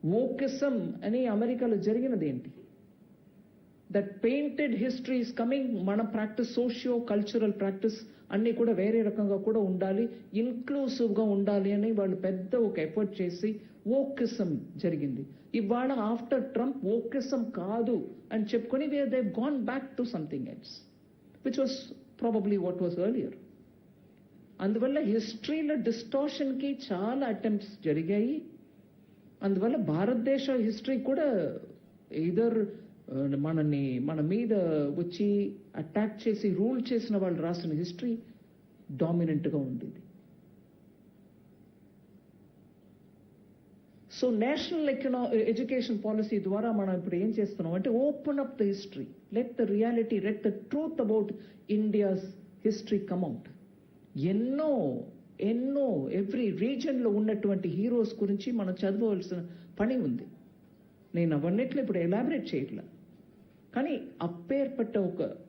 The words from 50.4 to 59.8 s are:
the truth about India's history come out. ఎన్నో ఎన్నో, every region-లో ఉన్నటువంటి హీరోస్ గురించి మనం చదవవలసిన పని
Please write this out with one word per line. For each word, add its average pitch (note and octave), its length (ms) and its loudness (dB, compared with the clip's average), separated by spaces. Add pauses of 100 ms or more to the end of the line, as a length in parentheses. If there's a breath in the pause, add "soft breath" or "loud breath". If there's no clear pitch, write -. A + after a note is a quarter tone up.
the G3+ 60 2 (180)
truth D#4 260 -2 (100)
about G#3 220 4 (480 loud breath)
India's G3+ 460 2 (440)
history G#3 340 0 (100)
come F3+ 180 0
out. - 160 -8 (720)
ఎన్నో G#3+ 840 0 (380)
ఎన్నో, A#3+ 720 2
every G3 440 0
region-లో B3 520 0
ఉన్నటువంటి G3+ 600 2
హీరోస్ A3 440 2
గురించి G3+ 380 -2
మనం G3 220 0
చదవవలసిన G3 720 -2 (320 loud breath)
పని A#3 160 2